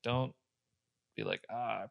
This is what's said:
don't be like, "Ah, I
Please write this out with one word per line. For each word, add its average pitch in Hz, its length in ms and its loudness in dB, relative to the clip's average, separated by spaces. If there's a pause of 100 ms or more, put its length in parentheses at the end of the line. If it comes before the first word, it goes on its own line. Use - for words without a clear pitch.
don't 127 320 2 (800)
be 107 80 -2
like, 95 280 -2
"Ah, 110 320 -2
I 101 80 -8